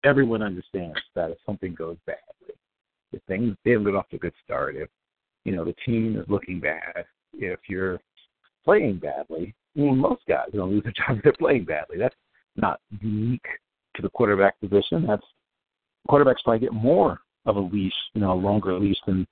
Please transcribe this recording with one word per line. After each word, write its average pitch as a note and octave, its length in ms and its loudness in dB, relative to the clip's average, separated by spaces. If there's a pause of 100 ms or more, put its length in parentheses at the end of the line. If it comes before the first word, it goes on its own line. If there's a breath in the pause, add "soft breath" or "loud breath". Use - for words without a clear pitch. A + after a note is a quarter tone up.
everyone C3 380 4
understands F2+ 560 -8 (160)
that E2 160 -2
if E2 140 -12
something F#2 300 -8
goes E2 220 -10 (100)
badly, - 480 -14 (580)
if - 140 -14
things, G2+ 380 -2
they A#2 80 4
haven't G#2+ 140 2
got G2+ 100 2
off F#2 140 -4
to - 60 -12
a - 40 -8
good E2+ 120 -6 (120)
start, C#2+ 320 -6
if, D#2 120 -10 (560)
you G2+ 100 -4
know, E2+ 100 -6
the F2 100 -6 (100)
team A2+ 340 0
is - 100 -10
looking F#2+ 320 -2
bad, E2+ 440 -6 (300)
if F2+ 340 -8
you're F#2 300 -4 (680)
playing D3+ 340 4
badly, D2+ 560 -8 (220)
I C#3+ 40 -2
mean, C#3 180 4
most F#3 300 2
guys C#2 240 0
are G#2 60 -2
gonna F#2 120 -2
lose G#2 120 2
their G#2+ 100 -6
<laughs> - 40 -10 (100)
job B2+ 120 0
if - 60 -8
they're D3 80 8
playing C3 320 2
badly. E2 340 -6
That's B2 160 -2 (420)
not - 240 -2 (200)
unique A2 460 -2 (500)
to - 60 -10
the G2 80 -2
quarterback G2 500 4
position. G2+ 460 2
That's, G#2+ 160 0 (840)
quarterbacks C#3+ 360 6
probably A2+ 160 2
get A#2 120 -2
more C3 480 2 (260)
of G#2+ 100 2
a G2+ 40 0
leash, F#2 320 -2 (220)
you A2 60 -2
know, F#2+ 120 2
a - 20 2
longer G2 440 0
leash G2 280 2
than F#2+ 260 0